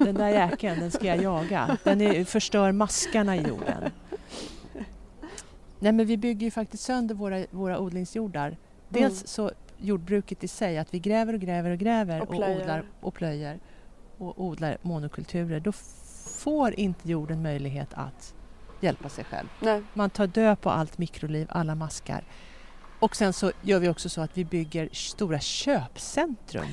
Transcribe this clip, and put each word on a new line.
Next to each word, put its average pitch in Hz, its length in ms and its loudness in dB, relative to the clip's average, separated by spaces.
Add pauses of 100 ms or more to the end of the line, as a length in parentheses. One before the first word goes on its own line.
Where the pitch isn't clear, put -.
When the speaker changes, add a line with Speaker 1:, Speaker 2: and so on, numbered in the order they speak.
Speaker 1:
den 202 100 4
där 208 140 4
jäkeln, 190 500 4
den 170 120 -2
ska - 160 0
jag 170 140 4
jaga. 190 640 2
Den 196 180 6
är, 196 240 6
förstör 202 460 4
maskarna 202 640 2
i 170 120 2
jorden. - 360 -2
Speaker 2:
<laughs> - 60 -2 (1900)
Speaker 1:
Nej, 202 120 6
men 226 140 6
vi 226 120 4
bygger 220 300 0
ju 214 40 0
faktiskt 214 320 -6
sönder 240 320 0
våra, 190 360 -2
våra 185 280 -2
odlingsjordar. 175 760 -4 (320)
Dels 247 240 6
Speaker 2:
Mm. - 140 -10
Speaker 1:
så - 240 -2 (260)
jordbruket 190 680 0
i 185 40 -4
sig, 175 300 -2
att 160 160 -4
vi 180 60 -2
gräver 220 340 2
och 220 60 -2
gräver 175 300 0
och 175 100 0
gräver 202 420 2
Speaker 2:
Och - 80 -4
Speaker 1:
och 175 60 -4
Speaker 2:
plöjer. 190 260 0
Speaker 1:
odlar 160 240 -2 (160)
och 190 120 -4
plöjer 151 460 -4 (580)
och 185 260 -8
odlar 160 380 -2
monokulturer. 165 800 -2
Då 170 100 0
f-, - 760 -10
får 294 360 2
inte 180 300 -2
jorden 160 320 0
möjlighet 143 520 -2
att - 400 -10 (480)
hjälpa 147 280 0
sig - 140 -8
själv. - 240 -6 (120)
Speaker 2:
Nej. 214 240 2 (100)
Speaker 1:
Man 208 160 2
tar 202 180 2
död 214 340 4
på 190 80 2
allt 151 280 0
mikroliv, 156 520 -2
alla 156 260 0
maskar. - 480 -6 (760)
Och - 160 2
sen 190 180 4
så 190 180 2 (100)
gör 196 180 6
vi 175 100 4
också 165 200 -2
så - 120 -4
att 156 160 -4
vi 180 80 0
bygger 160 460 -2
stora - 480 -2
köpcentrum - 1300 -2